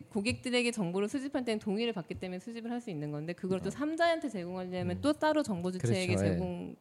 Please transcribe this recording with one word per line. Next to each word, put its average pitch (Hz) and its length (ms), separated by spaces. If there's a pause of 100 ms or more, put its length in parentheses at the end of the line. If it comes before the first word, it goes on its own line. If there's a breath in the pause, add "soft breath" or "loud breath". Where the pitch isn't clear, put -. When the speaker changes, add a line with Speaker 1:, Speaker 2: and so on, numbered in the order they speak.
(100)
Speaker 1:
고객들에게 240 600
정보를 202 380
수집할 269 380
때는 220 120
동의를 220 360
받기 180 220
때문에 185 220
수집을 233 320
할 240 100
수 233 100
있는 147 200
건데 151 220
그걸 185 280
또 175 80
Speaker 2:
음. - 20
Speaker 1:
삼자한테 320 580
제공하려면 180 680
Speaker 3:
음. - 20
Speaker 1:
또 - 140
따로 311 280
정보 180 300
주체에게 185 420
Speaker 3:
그렇죠. - 120
예. - 80
Speaker 1:
제공 180 460